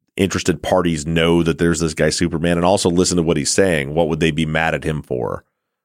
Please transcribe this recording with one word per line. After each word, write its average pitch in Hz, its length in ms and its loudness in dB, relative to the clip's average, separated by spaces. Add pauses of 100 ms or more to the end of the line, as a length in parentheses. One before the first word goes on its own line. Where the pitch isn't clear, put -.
(160)
interested 90 460 -2
parties 85 440 0
know 82 360 2
that 80 160 0
there's 85 220 2
this 80 140 -2
guy 78 160 2
Superman 85 480 0
and 87 80 2
also 95 240 2
listen 90 260 2
to 87 60 2
what 80 140 2
he's 69 140 -2
saying. 78 440 0
What 80 140 2
would 78 120 -2
they 82 100 2
be 78 140 -2
mad 80 300 -2
at 76 100 -4
him 76 180 -4
for? 57 420 -8 (400)